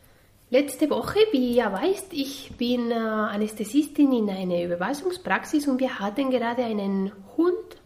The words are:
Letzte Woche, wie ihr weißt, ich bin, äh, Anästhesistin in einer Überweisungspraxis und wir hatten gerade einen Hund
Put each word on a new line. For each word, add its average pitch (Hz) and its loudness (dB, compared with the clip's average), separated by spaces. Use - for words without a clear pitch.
Letzte 294 2
Woche, - -2
wie 247 2
ihr 220 4
weißt, 339 -2
ich - -8
bin, 240 0
äh, - 0
Anästhesistin 220 0
in 214 2
einer 180 0
Überweisungspraxis 240 -2
und 254 2
wir 262 -2
hatten 214 -2
gerade 240 0
einen 196 -2
Hund - 0